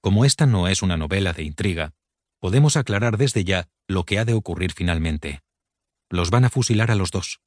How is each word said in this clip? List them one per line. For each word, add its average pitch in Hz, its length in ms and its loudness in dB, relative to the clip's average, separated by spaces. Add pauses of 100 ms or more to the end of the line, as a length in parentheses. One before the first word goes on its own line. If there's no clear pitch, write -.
Como 104 240 4
esta 143 220 2
no 98 200 2
es 92 160 0
una 92 140 0
novela 85 360 -2
de 80 100 -8
intriga, 78 500 -4 (480)
podemos 135 360 2
aclarar 110 420 0
desde 120 260 0
ya 92 240 -2 (180)
lo 95 180 0
que 98 140 -2
ha 113 60 0
de 117 100 0
ocurrir 87 380 -4
finalmente. 80 720 -4 (680)
Los 87 220 -2
van 123 140 4
a 123 60 2
fusilar 113 400 0
a 113 40 2
los 95 160 0
dos - 360 -6